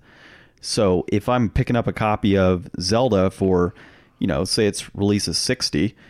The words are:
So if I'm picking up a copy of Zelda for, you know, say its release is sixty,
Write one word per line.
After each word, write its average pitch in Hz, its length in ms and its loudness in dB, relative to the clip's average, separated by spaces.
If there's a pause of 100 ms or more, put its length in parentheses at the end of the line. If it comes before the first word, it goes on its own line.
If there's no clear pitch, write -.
(600)
So 92 480 0
if - 200 -2
I'm 123 200 2
picking 123 260 0
up 117 120 0
a 95 60 -4
copy 107 440 0
of 92 320 2 (100)
Zelda 98 520 2
for, 92 420 0 (460)
you - 80 -2
know, 78 180 0
say 110 200 0
its - 300 -4
release 101 320 0
is 85 100 -4
sixty, - 580 -2 (140)